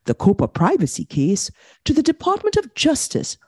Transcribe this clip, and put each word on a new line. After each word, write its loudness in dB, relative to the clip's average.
the 0
copa 2
privacy 0
case, -2
to 0
the 4
Department 0
of -2
Justice -2